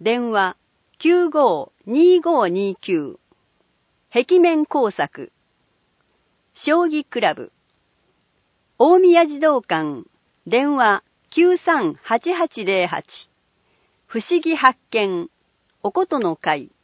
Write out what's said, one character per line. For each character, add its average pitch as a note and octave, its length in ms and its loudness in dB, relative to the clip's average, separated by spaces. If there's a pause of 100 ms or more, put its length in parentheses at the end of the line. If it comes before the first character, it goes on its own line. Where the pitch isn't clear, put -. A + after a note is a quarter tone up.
電 A#3 320 -4
話 F#3+ 240 -2 (420)
九 F4 300 2
五 B3+ 440 0 (140)
二 E4+ 340 4
五 D4+ 280 0
二 F#3+ 260 -4
九。 D3+ 460 -6 (920)
壁 B3+ 300 2
面 D#4+ 260 2
工 B3 240 -2
作。 D3 400 -8 (1200)
将 E4+ 340 0
棋 D4+ 180 -4
ク - 160 -10
ラ D#3+ 140 0
ブ。 - 180 -14 (1300)
大 E4+ 200 6
宮 F4 260 6
児 D4 140 -6
童 D4 240 0
館、 D3+ 420 -6 (440)
電 C4+ 260 0
話 A3 300 0 (260)
九 F4 260 4
三 A#3+ 460 -2
八 A#3 300 -4
八 E4 320 -4
零 F3+ 240 0
八。 - 400 -12 (800)
不 A3+ 140 -8
思 F4 200 -2
議 E4 160 -2
発 C4 220 0 (120)
見、 F#3+ 380 -4 (540)
お G3+ 100 -4
こ F#4 140 0
と - 120 -4
の F3+ 160 -2
会。 D3+ 360 -4 (140)